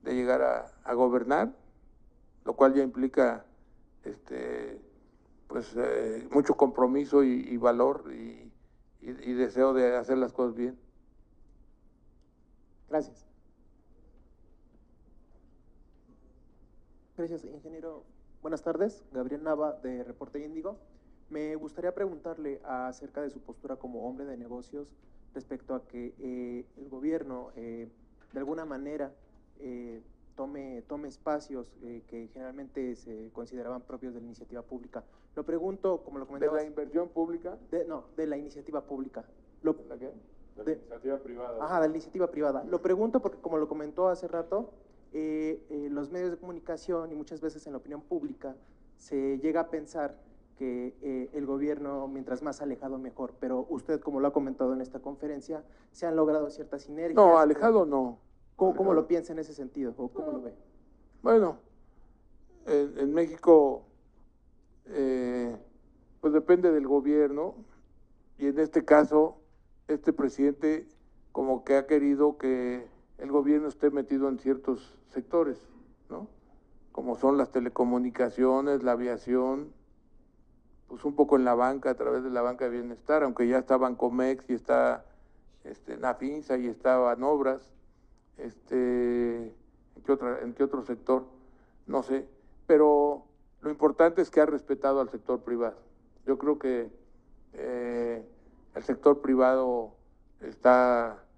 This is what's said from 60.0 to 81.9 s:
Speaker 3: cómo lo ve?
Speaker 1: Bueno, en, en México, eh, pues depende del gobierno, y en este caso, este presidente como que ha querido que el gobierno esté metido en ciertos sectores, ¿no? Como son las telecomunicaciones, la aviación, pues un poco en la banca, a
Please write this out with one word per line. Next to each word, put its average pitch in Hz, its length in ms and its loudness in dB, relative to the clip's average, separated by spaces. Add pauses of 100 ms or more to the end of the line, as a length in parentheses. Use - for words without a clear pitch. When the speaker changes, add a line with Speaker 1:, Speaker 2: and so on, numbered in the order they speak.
Speaker 3:
cómo - 240 -8
lo 131 100 -8
ve? 120 120 -12 (680)
Speaker 1:
Bueno, 220 380 4 (1040)
en, 143 320 0
en 139 160 0
México, 156 720 6 (1000)
eh, 123 680 -2 (680)
pues 156 100 2
depende 175 400 6
del 143 160 2
gobierno, 147 680 2 (800)
y 143 100 -2
en 139 120 0
este 156 260 2
caso, 151 560 6 (460)
este 151 260 0
presidente 143 720 0 (440)
como 131 320 -2
que 139 120 2
ha 135 100 4
querido 143 520 4
que 123 500 -2 (300)
el 139 140 -8
gobierno 147 360 4
esté 147 240 0
metido 139 380 0
en 127 100 -4
ciertos 131 580 -2 (120)
sectores, 139 480 -2 (520)
¿no? 180 180 -12 (640)
Como 123 240 -4
son 139 220 4
las 135 140 0
telecomunicaciones, 123 1300 2
la 123 100 2
aviación, 127 800 -2 (1120)
pues - 160 -16
un 147 120 -2
poco 147 200 6
en 131 80 6
la 123 120 4
banca, 131 340 0
a 127 60 0